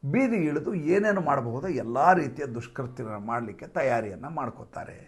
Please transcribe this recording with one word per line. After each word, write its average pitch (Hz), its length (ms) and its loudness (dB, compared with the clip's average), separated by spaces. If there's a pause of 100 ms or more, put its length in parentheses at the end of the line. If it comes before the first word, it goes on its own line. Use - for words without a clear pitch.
ಬೀದಿಗೆ 214 440 2
ಇಳಿದು 147 240 -2 (180)
ಏನೇನು 202 320 4
ಮಾಡಬಹುದೋ 139 460 0 (120)
ಎಲ್ಲ 117 180 -2 (160)
ರೀತಿಯ 143 360 0
ದುಷ್ಕೃತ್ಯಗಳನ್ನ 117 760 -8
ಮಾಡಲಿಕ್ಕೆ 117 440 -6
ತಯಾರಿಯನ್ನು 117 640 0
ಮಾಡ್ಕೋತಾರೆ. - 680 -8 (100)